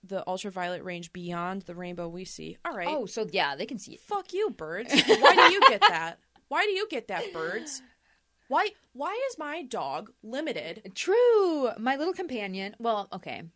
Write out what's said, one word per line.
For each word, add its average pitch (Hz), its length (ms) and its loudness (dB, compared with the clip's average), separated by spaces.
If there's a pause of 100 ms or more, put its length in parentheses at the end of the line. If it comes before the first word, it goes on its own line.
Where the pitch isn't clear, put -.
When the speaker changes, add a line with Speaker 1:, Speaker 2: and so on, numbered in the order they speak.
Speaker 1:
the 190 240 -6
ultraviolet 185 560 -6
range 175 300 -10
beyond 175 500 -6
the 175 120 -14
rainbow 175 320 -8
we 180 180 -10
see. 165 400 -12
All 330 100 -6
right. 180 140 -4
Speaker 2:
Oh, 294 160 -2
so 214 260 -4
yeah, 147 240 2
they 165 100 -6
can 254 140 -10
see - 140 -16
it. - 80 -20
Speaker 1:
Fuck 392 320 -8
you, 415 180 0
birds. 175 500 -8
Speaker 2:
<laughs> - 60 4
Speaker 1:
Why 262 280 8
do - 180 8
you 392 160 2
get 226 120 2
that? 165 380 4 (300)
Why 330 160 2
do 427 60 2
you 185 180 -2
get 247 180 -6
that, 190 260 -6
birds? 185 480 -6 (680)
Why, 349 220 2 (220)
why 349 280 -6 (120)
is 466 80 -16
my 302 240 -8
dog 175 480 -6 (100)
limited? 214 720 -8
Speaker 2:
True. 381 760 4 (100)
My 247 160 0
little 320 180 -2
companion. 208 680 -6
Well, 220 340 -2
okay. 160 300 -12 (120)